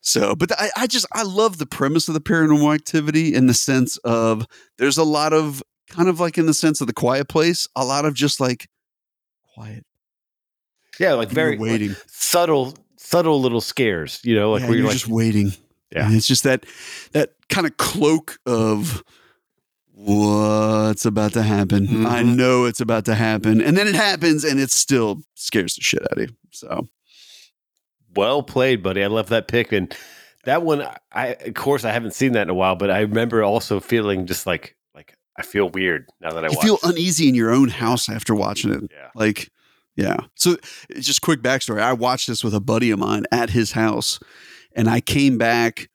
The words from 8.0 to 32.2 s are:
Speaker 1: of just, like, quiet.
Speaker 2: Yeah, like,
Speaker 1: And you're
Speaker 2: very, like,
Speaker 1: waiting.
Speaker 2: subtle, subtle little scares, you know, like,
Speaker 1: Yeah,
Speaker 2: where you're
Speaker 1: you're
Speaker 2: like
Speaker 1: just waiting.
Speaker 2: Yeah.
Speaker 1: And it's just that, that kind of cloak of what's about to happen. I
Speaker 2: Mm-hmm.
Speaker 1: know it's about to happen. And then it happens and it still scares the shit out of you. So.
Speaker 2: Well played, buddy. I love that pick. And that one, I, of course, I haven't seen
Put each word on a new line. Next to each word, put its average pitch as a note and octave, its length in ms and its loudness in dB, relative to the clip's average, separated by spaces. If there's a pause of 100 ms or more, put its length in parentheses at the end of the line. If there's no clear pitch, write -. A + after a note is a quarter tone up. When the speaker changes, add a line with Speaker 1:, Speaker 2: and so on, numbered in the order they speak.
Speaker 1:
of D3+ 100 0
just, C3+ 240 0
like, B2+ 300 -2 (880)
quiet. A2 300 -18 (1160)
Speaker 2:
Yeah, F3 140 2
like, A2+ 160 -2
Speaker 1:
And B2+ 60 -2
you're D#3 100 2
Speaker 2:
very, D3 100 0
like, G#2+ 40 -8
Speaker 1:
waiting. G#2+ 360 -2 (100)
Speaker 2:
subtle, D3+ 680 0 (220)
subtle D#3+ 440 2
little A#2+ 200 2
scares, F#2+ 640 -2
you A#2 140 2
know, G#2+ 160 2
like, G#2 80 0
Speaker 1:
Yeah, B2 80 -4
Speaker 2:
where A2+ 80 2
you're B2+ 80 2
Speaker 1:
you're G#2+ 80 2
Speaker 2:
like C3 80 -2
Speaker 1:
just - 80 -8
waiting. A2 440 2 (380)
Speaker 2:
Yeah. D#2+ 160 -2
Speaker 1:
And A2 80 4
it's A2 140 2
just - 160 0
that, C3 200 0 (480)
that - 200 0 (160)
kind F3+ 180 0
of - 100 -4
cloak - 680 0
of A2 560 0 (920)
what's G#2+ 1120 2
about G#2+ 260 0
to A#2 100 0
happen. G2+ 640 2
I A#2+ 160 0
Speaker 2:
Mm-hmm. A#2+ 140 4
Speaker 1:
know B2+ 280 4
it's A#2 160 -2
about A2+ 260 0
to A2+ 80 2
happen. A2 460 2
And F#3 160 2
then G#3 100 2
it G3+ 80 0
happens E3 500 2
and C#3 160 0
it C3 100 -2
still A2+ 520 0 (120)
scares - 420 -2
the - 60 -12
shit - 200 0
out - 160 -4
of B2 120 -4
you. A2+ 60 -20 (140)
So. - 380 -10 (1300)
Speaker 2:
Well A#2+ 280 2
played, B2+ 400 0
buddy. F#2+ 200 -2
I G2+ 60 0
love A2 220 -2
that A2+ 180 0
pick. A#2+ 240 0
And F#2 220 -2 (500)
that D3 180 0
one, D3+ 240 0 (260)
I, A#2+ 220 -4
of G#2+ 200 -12
course, C#3 300 -2
I A2+ 80 -2
haven't A2+ 220 -4
seen C3+ 180 2